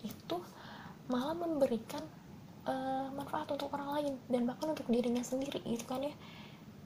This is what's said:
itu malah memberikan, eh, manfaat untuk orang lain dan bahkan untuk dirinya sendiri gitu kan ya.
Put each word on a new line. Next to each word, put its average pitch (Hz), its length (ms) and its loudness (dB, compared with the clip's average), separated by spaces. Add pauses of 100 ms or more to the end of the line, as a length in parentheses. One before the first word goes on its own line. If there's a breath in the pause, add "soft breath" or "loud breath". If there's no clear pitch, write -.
itu - 320 -2 (720 loud breath)
malah 254 240 4
memberikan, 294 680 4 (640)
eh, 262 500 2
manfaat 302 400 -2
untuk 277 160 -2
orang 285 240 -2
lain 285 180 4 (140)
dan 247 160 4
bahkan 247 300 0
untuk 294 160 -2
dirinya 240 340 6
sendiri 269 400 0
gitu 233 240 0
kan 254 160 0
ya. 294 80 -2 (720 loud breath)